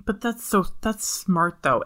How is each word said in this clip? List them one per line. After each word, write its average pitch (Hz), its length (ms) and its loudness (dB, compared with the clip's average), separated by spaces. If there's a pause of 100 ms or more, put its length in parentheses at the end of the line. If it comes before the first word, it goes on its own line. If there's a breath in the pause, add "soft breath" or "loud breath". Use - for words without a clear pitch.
But 214 160 -2
that's 233 240 -4
so, 190 200 2 (160)
that's 220 260 -2
smart, 170 560 0
though. 127 240 2